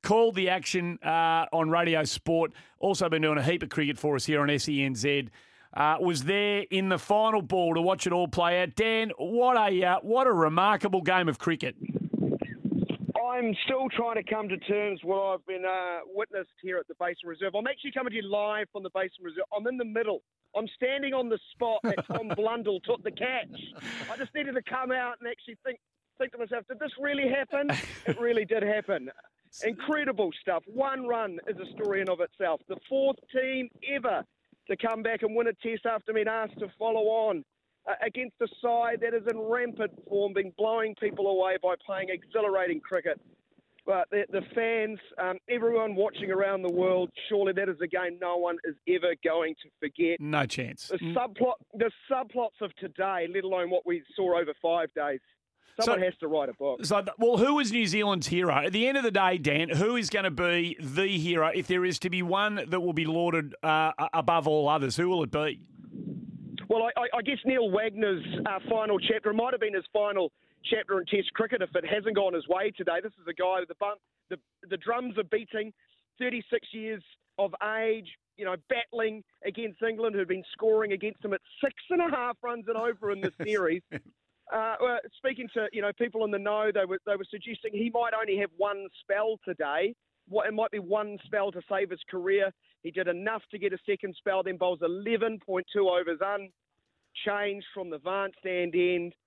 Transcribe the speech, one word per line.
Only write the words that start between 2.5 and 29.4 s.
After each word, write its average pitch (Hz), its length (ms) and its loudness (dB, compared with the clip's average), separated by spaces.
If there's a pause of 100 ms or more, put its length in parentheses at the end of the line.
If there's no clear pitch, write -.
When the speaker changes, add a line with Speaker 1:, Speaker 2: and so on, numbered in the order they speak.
Speaker 1:
Also 190 300 2
been 160 120 2
doing 156 160 4
a 139 60 0
heap 170 200 2
of 156 60 -8
cricket 147 280 0
for 147 180 0
us 123 100 -2
here 151 140 2
on 143 100 4
S 147 200 0
E 143 160 2
N 131 100 -2
Z. 135 320 0 (440)
Uh, 156 300 2
was 175 220 2
there 202 480 0
in 190 180 2
the 185 80 2
final 214 460 2
ball 165 320 2
to 165 60 2
watch 185 260 2
it 175 40 2
all 175 160 2
play 175 360 2
out. 160 120 -4
Dan, 220 440 2
what 240 360 4
a, 190 300 4
uh, 180 160 4
what 247 240 4
a 247 80 6
remarkable 185 680 4
game 180 260 4
of 139 80 0
cricket. - 380 -2 (1500)
Speaker 2:
I'm 240 320 0 (100)
still 262 300 0
trying 233 200 0
to 214 80 0
come 214 260 -2
to 185 80 -2
terms 208 460 -2
what 190 160 0
I've 190 260 -2
been, 185 200 -6
uh, 180 420 -2
witnessed 196 420 -6 (140)
here 185 160 -2
at - 80 -8
the 165 120 -14
Basin 175 300 -4
Reserve. 170 240 -4
I'm 220 140 0
actually 277 240 -6
coming 254 180 -2
to 208 60 -8
you 220 120 -4
live 208 440 -2
from 208 100 -10
the 190 140 -10
Basin 190 280 -4
Reserve. 175 200 0 (120)
I'm 214 120 0
in 254 100 -2
the 240 80 -2
middle. 214 380 0 (340)
I'm 220 180 -2
standing 269 380 0
on 254 160 0
the 214 80 2 (160)
spot 226 300 0
that 190 240 0
Tom 214 220 -4
Speaker 1:
<laughs> 165 60 0
Speaker 2:
Blundell 214 440 0
took 233 240 -2
the 208 80 -2
catch. 247 440 -4 (560)
I 208 60 -8
just - 160 -8
needed 277 220 -4
to 254 80 0
come 254 280 -4
out 247 300 -2
and 240 80 -8
actually 240 340 -12
think, 247 140 -6 (400)
think 254 140 -2
to 240 80 -14
myself, 226 280 -4
"Did 254 120 -10
this 294 200 -4
really 277 300 2
happen?" 277 400 0 (380)
It - 120 0
really 233 240 2
did 208 200 0
happen. 202 480 -2 (260)
Speaker 1:
<laughs> - 260 -16